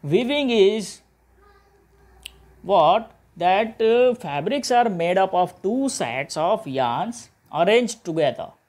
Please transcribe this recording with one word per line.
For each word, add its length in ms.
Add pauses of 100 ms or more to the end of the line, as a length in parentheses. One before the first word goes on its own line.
Weaving 460
is 520 (1600)
what? 480 (260)
That, 440
uh, 340
fabrics 560
are 180
made 300
up 160
of 280
two 260
sets 480
of 300
yarns 640 (240)
arranged 500
together. 440 (200)